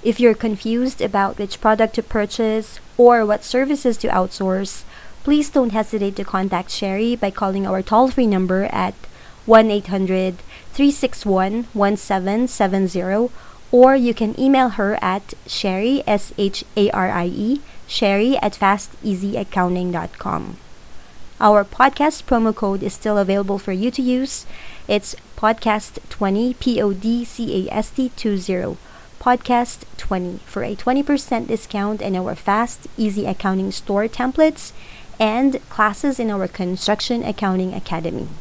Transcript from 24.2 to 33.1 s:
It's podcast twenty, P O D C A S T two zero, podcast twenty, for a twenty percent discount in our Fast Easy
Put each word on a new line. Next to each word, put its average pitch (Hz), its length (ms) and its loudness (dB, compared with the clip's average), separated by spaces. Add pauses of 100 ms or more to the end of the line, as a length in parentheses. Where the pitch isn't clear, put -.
It's 208 260 0 (220)
podcast 220 640 0 (100)
twenty, 214 460 0
P 240 260 0
O 202 140 2
D 226 320 -2
C 196 420 -4
A - 60 -8
S 220 160 -4
T 254 260 -2
two 208 220 -2
zero, 180 400 -4 (420)
podcast 247 640 0 (140)
twenty, 180 480 -4
for - 180 -6
a 208 100 -6
twenty 269 280 0
percent 277 460 -2
discount 214 520 -4
in 190 160 -2
our 185 180 -4
Fast 214 520 -2 (100)
Easy 208 300 -2